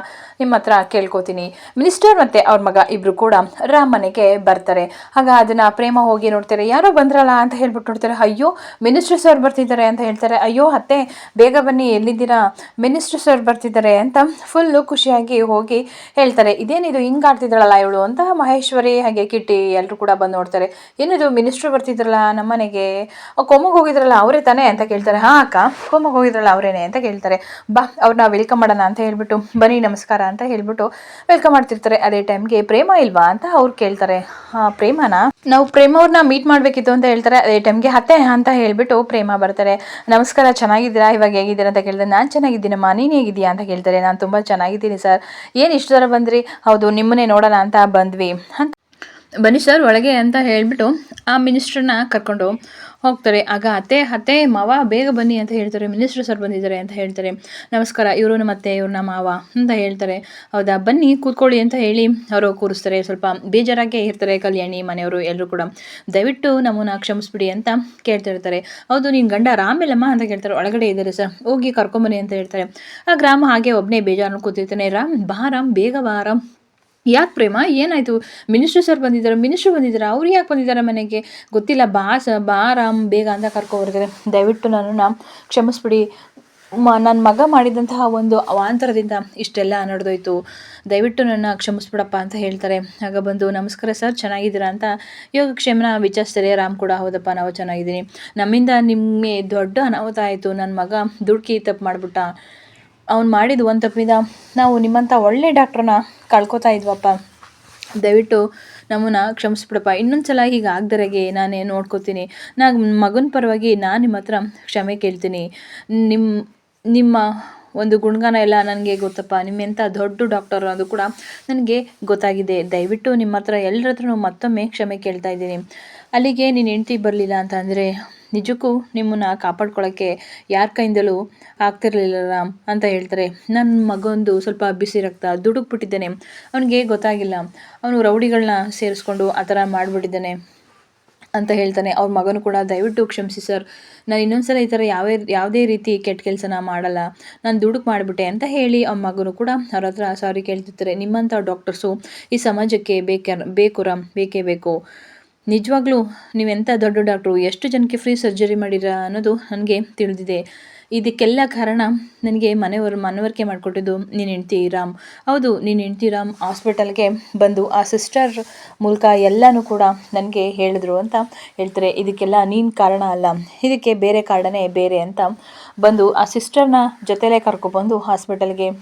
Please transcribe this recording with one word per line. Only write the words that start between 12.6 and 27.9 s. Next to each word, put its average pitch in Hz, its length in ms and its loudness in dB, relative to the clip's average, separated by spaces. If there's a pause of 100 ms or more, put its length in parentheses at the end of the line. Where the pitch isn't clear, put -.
ಮಿನಿಸ್ಟರ್ 294 460 -2
ಸರ್ 262 180 4
ಬರ್ತಿದ್ದಾರೆ" 220 540 2
ಅಂತ 247 200 0 (280)
ಫುಲ್ಲು 311 400 2
ಖುಷಿಯಾಗಿ 247 640 0
ಹೋಗಿ 226 320 0 (340)
ಹೇಳ್ತಾರೆ. 247 420 4
"ಇದೇನಿದು 285 440 -2
ಹಿಂಗ್ 277 260 2
ಆಡ್ತಿದ್ದಾಳಲ್ಲ 220 540 4
ಇವಳು" 196 220 0
ಅಂತ 247 180 -2 (160)
ಮಹೇಶ್ವರಿ 262 640 0
ಹಾಗೆ 214 240 0
ಕಿಟ್ಟಿ 214 340 0 (140)
ಎಲ್ರು 190 240 -4
ಕೂಡ 202 160 0
ಬಂದು 190 180 0
ನೋಡ್ತಾರೆ. 185 340 -2 (340)
"ಏನಿದು 302 300 0
ಮಿನಿಸ್ಟರ್ 254 420 -2
ಬರ್ತಿದ್ರಲ್ಲ 233 460 0 (160)
ನಮ್ಮನೆಗೆ, 214 520 -4 (440)
ಆ, - 140 -2
ಕೋಮಗ್ 302 340 4
ಹೋಗಿದ್ರಲ್ಲ 269 400 4
ಅವರೇ 247 240 6
ತಾನೇ?" 269 240 4
ಅಂತ 220 180 2
ಕೇಳ್ತಾರೆ. 208 360 0
"ಹಾ 226 200 6
ಅಕ್ಕ, 254 160 2 (300)
ಕೋಮಗ್ 302 320 0
ಹೋಗಿದ್ರಲ್ಲ 226 320 2
ಅವರೇನೆ" 190 340 2
ಅಂತ 190 140 -4
ಕೇಳ್ತಾರೆ. 202 400 -2 (320)
"ಬಾ, 233 140 4 (160)